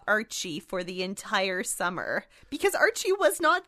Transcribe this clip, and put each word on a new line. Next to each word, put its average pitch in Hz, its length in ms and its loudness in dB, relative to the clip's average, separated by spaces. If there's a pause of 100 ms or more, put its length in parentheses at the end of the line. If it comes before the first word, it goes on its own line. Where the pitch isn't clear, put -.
Archie 202 500 0
for 185 240 -6
the 185 220 -4
entire 190 580 -2
summer? 175 600 -4 (260)
Because 359 240 0
Archie - 380 2
was 392 280 4
not 349 260 4